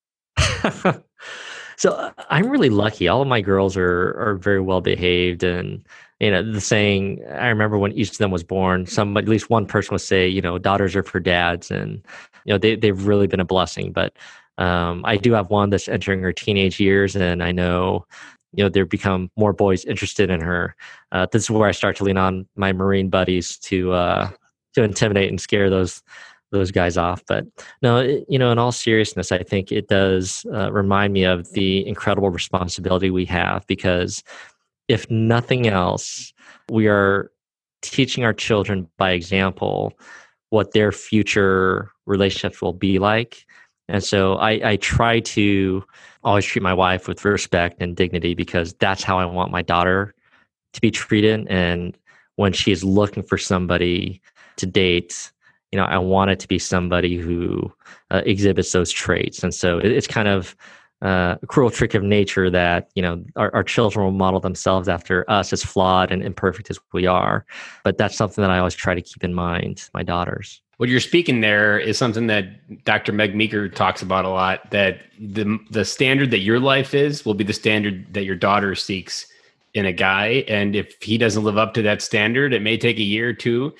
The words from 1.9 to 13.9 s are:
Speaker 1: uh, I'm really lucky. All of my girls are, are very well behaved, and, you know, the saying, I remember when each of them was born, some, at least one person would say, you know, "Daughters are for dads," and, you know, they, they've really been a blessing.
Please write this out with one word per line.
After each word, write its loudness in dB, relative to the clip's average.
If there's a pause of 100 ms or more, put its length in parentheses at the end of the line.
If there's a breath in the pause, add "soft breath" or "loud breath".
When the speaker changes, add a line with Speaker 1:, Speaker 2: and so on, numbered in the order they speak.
Speaker 1:
uh, -8 (180)
I'm 2
really 2
lucky. 0
All 2
of 0
my 0
girls 0
are, 0
are -2
very 0
well 0
behaved, 0
and, -4 (360 loud breath)
you 2
know, 2
the -4
saying, 0
I -2
remember 0
when 2
each -2
of -14
them 0
was -2
born, 0
some, -2
at 0
least 0
one 2
person -2
would -2
say, 2
you 0
know, -4
"Daughters 0
are 0
for -6
dads," 0
and, -6 (500 loud breath)
you 0
know, 2
they, 4
they've 0
really 4
been 0
a -2
blessing. -2